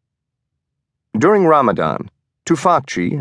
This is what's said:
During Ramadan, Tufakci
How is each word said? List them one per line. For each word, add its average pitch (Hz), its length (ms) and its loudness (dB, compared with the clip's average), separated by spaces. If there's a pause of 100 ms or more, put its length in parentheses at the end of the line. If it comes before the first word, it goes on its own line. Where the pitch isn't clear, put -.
(1160)
During 190 300 2
Ramadan, 104 640 0 (340)
Tufakci 151 760 -2